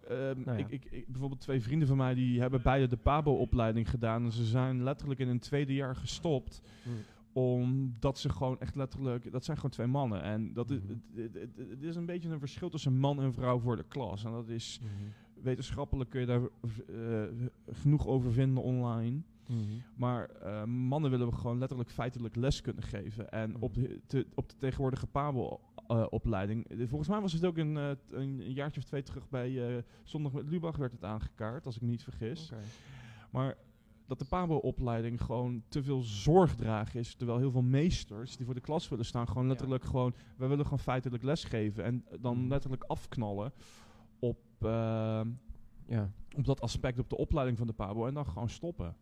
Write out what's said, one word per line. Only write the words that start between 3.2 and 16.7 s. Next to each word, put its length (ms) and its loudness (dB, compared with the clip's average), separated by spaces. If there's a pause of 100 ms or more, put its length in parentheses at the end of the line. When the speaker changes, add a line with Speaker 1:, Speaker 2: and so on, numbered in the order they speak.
Speaker 1:
gedaan 360 2
en 60 2
ze 140 2
zijn 380 4
letterlijk 360 -2
in 80 0
hun 120 2
tweede 340 0
jaar 220 0
gestopt. 680 -2 (220)
Speaker 2:
Hmm. 100 -6 (400)
Speaker 1:
Omdat 880 2
ze 100 0
gewoon 300 0
echt 160 -6
letterlijk, 560 -4
dat 140 -4
zijn 120 -2
gewoon 140 -2
twee 160 -2
mannen. 340 0
En 320 -2
dat 180 -4
is, 100 -2
Speaker 2:
Mhm. 100 -8 (300)
Speaker 1:
het, 120 -8
het, 240 -12
het, 120 -12
het 140 -12
is 120 -6
een 100 -4
beetje 240 -6
een 100 -4
verschil 300 -6
tussen 280 2
man 240 4
en 120 2
vrouw 260 2
voor 160 2
de 120 -4
klas. 380 -4
En 60 -6
dat 180 -6
is, 320 -6
Speaker 2:
Mhm. 600 -10
Speaker 1:
wetenschappelijk 680 -2
kun 100 -4
je 60 0
daar, 160 4
eh, 840 -4 (440)